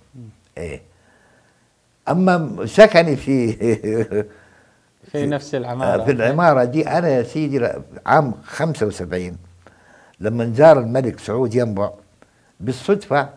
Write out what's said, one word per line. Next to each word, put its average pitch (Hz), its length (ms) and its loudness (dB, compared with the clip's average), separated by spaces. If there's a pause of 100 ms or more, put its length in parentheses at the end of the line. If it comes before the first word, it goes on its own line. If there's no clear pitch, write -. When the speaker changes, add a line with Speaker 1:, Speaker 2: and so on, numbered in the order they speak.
(160)
Speaker 1:
مم. 127 60 -20 (360)
Speaker 2:
إيه. 82 240 -12 (1300)
أما 160 560 0
سكني 170 500 4
في 127 360 -2
<laughs> - 1600 -6
Speaker 1:
في 147 140 -4
نفس 143 300 -4
العمارة. 123 480 -4
Speaker 2:
في 123 80 0
العمارة 135 520 4
دي، 143 240 -2
أنا 170 220 0
يا 131 140 2
سيدي 143 360 -4
ل-، 98 220 -4 (240)
عام 135 280 2 (100)
خمسة 147 420 -4
وسبعين 90 520 -6 (840)
لما 117 360 -4
زار 151 240 8
الملك 120 400 -2
سعود 113 360 -4
ينبع 110 360 -2 (680)
بالصدفة، 139 760 -2